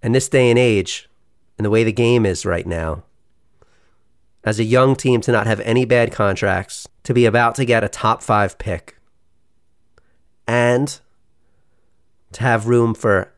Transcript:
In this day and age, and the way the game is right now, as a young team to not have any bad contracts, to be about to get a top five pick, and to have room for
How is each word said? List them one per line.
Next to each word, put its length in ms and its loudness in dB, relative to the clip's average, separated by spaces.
In 120 -2
this 160 0
day 200 2
and 80 4
age, 520 -2
and 80 -6
the 40 -2
way 140 2
the 80 0
game 340 2
is 200 -4
right 200 -4
now, 380 -8
as 140 -2
a 40 0
young 320 2
team 260 0
to 100 -2
not 140 2
have 160 0
any 220 0
bad 300 0
contracts, 720 -2
to 100 -4
be 120 4
about 300 2
to 100 -2
get 180 0
a 60 -4
top 340 -2
five 340 0
pick, 400 -10
and 540 0
to 120 -12
have 240 0
room 260 2
for 440 0